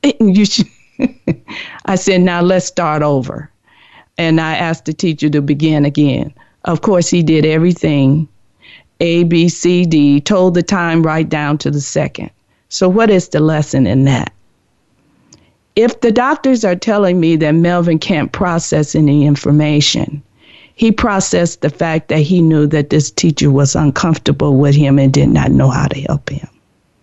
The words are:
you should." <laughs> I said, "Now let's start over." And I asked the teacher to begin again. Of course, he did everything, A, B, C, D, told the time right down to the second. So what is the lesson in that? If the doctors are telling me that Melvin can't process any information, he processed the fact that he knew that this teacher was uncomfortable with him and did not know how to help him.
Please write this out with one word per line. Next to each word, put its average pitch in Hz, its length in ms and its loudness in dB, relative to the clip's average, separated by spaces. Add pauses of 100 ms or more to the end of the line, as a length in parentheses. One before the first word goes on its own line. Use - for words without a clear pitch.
(200)
you 208 260 4
should." - 220 -2 (580)
<laughs> - 600 -10
I 196 100 -2
said, 185 260 0
"Now 175 200 2
let's 180 240 0
start 156 380 -2
over." 147 460 -4 (680)
And 160 240 0
I 160 140 -4
asked 165 300 -6
the 156 80 -6
teacher 156 360 -2
to 147 120 0
begin 147 440 0
again. 147 480 -2 (320)
Of 165 160 -2
course, 180 280 0
he 175 140 0
did 156 220 2
everything, 156 840 0 (720)
A, 170 240 0
B, 170 240 2
C, 175 380 0
D, 143 340 2
told 185 360 2
the 175 80 2
time 170 400 0
right 160 260 -2
down 147 300 -2
to 143 120 -4
the 147 100 -4
second. - 500 -6 (380)
So 185 200 -2
what 220 200 2
is 185 200 0
the 151 100 -2
lesson 151 480 0
in 131 180 2
that? 135 280 -2 (1400)
If 240 260 0
the 233 100 2
doctors 254 540 0
are 180 100 0
telling 190 440 0
me 160 180 2
that 151 160 0
Melvin 170 460 2
can't 156 320 -4
process 165 640 -4
any 147 300 2
information, 147 1000 0 (520)
he 226 160 2
processed 196 680 -2
the 151 80 -2
fact 160 400 -4
that 156 100 0
he 170 220 2
knew 156 260 4
that 147 220 -2
this 151 200 0
teacher 147 400 0
was 139 260 2
uncomfortable 143 840 0
with 143 180 4
him 139 240 4
and 135 120 4
did 135 180 2
not 135 220 0
know 135 180 2
how 139 180 -2
to 135 140 -6
help - 280 -6
him. 139 180 -10 (560)